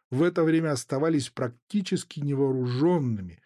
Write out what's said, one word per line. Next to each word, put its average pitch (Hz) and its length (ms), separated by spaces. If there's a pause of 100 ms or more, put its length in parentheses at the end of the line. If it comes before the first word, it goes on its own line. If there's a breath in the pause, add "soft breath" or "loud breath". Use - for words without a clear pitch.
(100)
в 131 120
это 170 220
время 160 280
оставались 143 580
практически - 880
невооружёнными 131 1300